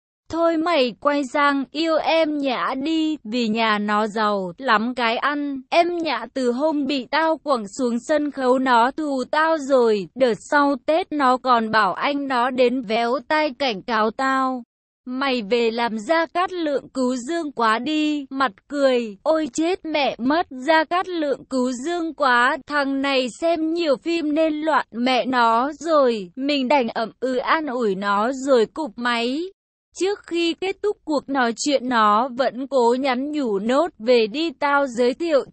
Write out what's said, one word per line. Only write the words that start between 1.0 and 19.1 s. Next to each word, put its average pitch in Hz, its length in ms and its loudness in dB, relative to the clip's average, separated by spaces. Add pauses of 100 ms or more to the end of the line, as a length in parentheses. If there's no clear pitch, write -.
sang 285 380 2
yêu 320 260 0
em 302 400 0
Nhã 233 360 -2 (100)
đi, 311 400 -2
vì 233 240 -2
nhà 220 300 2
nó 208 300 0
giàu 202 500 -2
lắm 240 380 2
cái 233 220 0
ăn. 285 520 -4
Em 349 280 2
Nhã 269 360 -4
từ 254 180 0
hôm 294 340 0
bị 262 260 -2
tao 320 260 2
quẳng 240 300 -2 (100)
xuống 240 220 -2
sân 294 320 -2
khấu 262 280 2
nó 247 320 4
thù 247 400 -4
tao 320 260 2
rồi, 240 580 2
đợt 247 180 2 (180)
sau 285 240 4 (100)
Tết 330 260 0
nó 262 260 2
còn 233 340 2
bảo 208 220 2
anh 285 340 -4
nó 254 220 0
đến 254 320 2
véo 233 460 -2
tai 302 320 0
cảnh 233 220 -2
cáo 220 300 0
tao. 262 520 -2 (420)
Mày 254 360 -2
về 233 300 0
làm 226 260 -2
Gia 320 280 0
Cát 370 280 -2
Lượng 302 400 -4
cứu 254 220 0
Dương 294 360 -6
quá 226 280 0
đi, 302 500 -2
mặt 269 220 -2 (160)
cười, 254 560 0